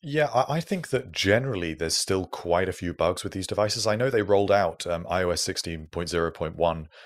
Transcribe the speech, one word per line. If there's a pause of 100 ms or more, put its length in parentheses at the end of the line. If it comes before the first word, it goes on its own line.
Yeah,
I,
I
think
that
generally
there's
still
quite
a
few
bugs
with
these
devices.
I
know
they
rolled
out,
um,
I
O
S
sixteen
point
zero
point
one, (180)